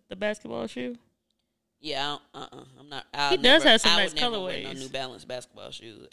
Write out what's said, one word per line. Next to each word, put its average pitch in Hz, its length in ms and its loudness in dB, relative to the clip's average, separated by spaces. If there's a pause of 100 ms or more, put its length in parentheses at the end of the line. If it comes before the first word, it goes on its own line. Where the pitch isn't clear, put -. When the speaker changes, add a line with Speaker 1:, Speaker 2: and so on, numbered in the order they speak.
Speaker 1:
the 196 80 -12
basketball 214 520 -6
shoe? 247 300 -8 (840)
Speaker 2:
Yeah, 143 360 -6 (160)
I - 60 -14
don't, - 140 -16
uh-uh. 131 100 -18 (160)
I'm 143 100 -20
not. 139 240 -12
I'll 143 180 2
Speaker 1:
He - 60 4
does 285 260 8
Speaker 2:
never, 285 60 8
Speaker 1:
have 226 120 8
some 170 120 6
Speaker 2:
I 170 40 4
Speaker 1:
nice 190 160 2
Speaker 2:
would - 60 -4
never 220 220 -2
wear 185 220 -6
no - 60 -10
Speaker 1:
colorways. 135 100 -12
Speaker 2:
New 135 100 -10
Balance 131 360 -8
basketball 123 460 -14
shoes 117 420 -18